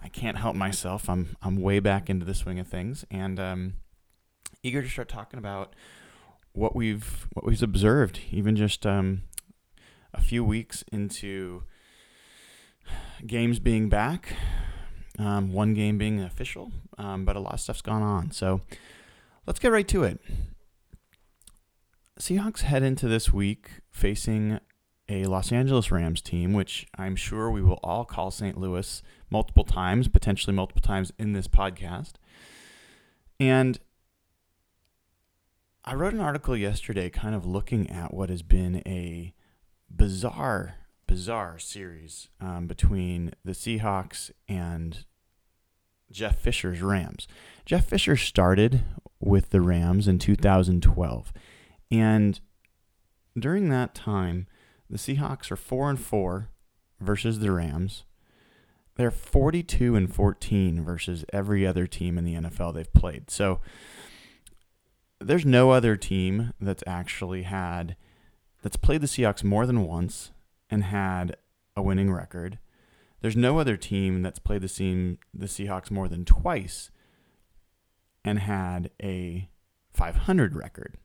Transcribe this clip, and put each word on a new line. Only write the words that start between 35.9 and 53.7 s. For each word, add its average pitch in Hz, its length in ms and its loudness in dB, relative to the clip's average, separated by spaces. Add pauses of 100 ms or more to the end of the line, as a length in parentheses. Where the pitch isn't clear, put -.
wrote 180 180 0
an 220 80 -2
article 143 340 0
yesterday 101 540 -2
kind 107 260 -2
of 90 100 -4
looking 98 440 -2
at 85 240 -10
what 95 160 -4
has 87 140 -6
been 90 420 4
a 87 480 -8 (600)
bizarre, 98 840 -2 (300)
bizarre 92 540 -2
series, 85 720 -16 (100)
um, 90 280 -8
between 87 640 0 (100)
the 95 80 -8
Seahawks 104 800 -6 (160)
and 85 560 -6 (1080)
Jeff 104 280 0
Fisher's 90 420 -2
Rams. 95 460 -2 (380)
Jeff - 220 4
Fisher - 280 2
started 104 680 4 (360)
with 95 300 4
the 95 120 6
Rams 87 460 4
in 92 120 4
two 101 160 4
thousand 92 480 4
twelve, 62 480 4 (580)
and 110 520 4 (1000)
during 170 300 0
that 127 260 0